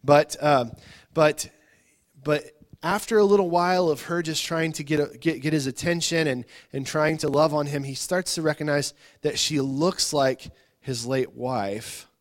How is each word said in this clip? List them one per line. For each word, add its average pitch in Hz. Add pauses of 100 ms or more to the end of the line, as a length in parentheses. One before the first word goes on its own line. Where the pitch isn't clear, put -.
But, 147
uh, 143 (480)
but, 151 (720)
but 147 (360)
after 208
a 208
little 202
while 175
of 147
her 175
just 156
trying 165
to 156
get, 147
get, 160
get 147
his 143
attention 165
and, 123 (280)
and 139
trying 156
to 151
love 147
on 147
him, 143
he 135
starts 180
to 170
recognize 147 (260)
that -
she 147
looks 139
like 135 (300)
his 120
late 131
wife 117 (140)